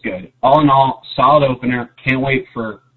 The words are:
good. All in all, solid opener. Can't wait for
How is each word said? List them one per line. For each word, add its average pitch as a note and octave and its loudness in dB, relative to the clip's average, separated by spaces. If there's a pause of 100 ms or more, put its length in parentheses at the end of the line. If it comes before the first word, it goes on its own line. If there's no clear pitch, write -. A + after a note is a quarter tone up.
good. F#2+ -10 (100)
All C#3 4
in D3 4
all, C3+ 2 (140)
solid C#3 4
opener. B2 -4 (100)
Can't C3 -2
wait C3+ -2
for A2 -10 (140)